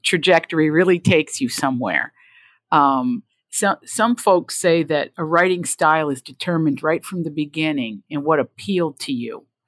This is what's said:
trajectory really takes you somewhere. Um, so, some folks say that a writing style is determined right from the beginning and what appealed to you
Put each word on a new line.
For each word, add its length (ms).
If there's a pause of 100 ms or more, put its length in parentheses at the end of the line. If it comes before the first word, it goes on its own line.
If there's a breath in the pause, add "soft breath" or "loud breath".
trajectory 640
really 300
takes 400
you 80
somewhere. 640 (600 soft breath)
Um, 500 (260)
so, 360
some 320
folks 420
say 240
that 340
a 60
writing 400
style 460
is 120
determined 640
right 220
from 180
the 80
beginning 800
and 140
what 160
appealed 580
to 140
you 320 (220)